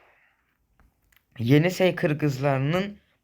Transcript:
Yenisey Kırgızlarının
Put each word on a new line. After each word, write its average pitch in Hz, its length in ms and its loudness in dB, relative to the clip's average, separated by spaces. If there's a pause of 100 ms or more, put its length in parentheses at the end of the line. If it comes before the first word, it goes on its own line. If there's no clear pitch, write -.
(1400)
Yenisey 170 560 2
Kırgızlarının 151 1040 -2 (240)